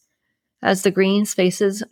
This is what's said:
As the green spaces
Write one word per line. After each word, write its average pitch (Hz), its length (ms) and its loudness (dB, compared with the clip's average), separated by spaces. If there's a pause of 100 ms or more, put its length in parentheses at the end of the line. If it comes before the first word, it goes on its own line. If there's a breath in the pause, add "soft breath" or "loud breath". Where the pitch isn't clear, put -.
(600)
As 190 200 0
the 190 100 2
green 196 340 2
spaces 196 560 0 (100)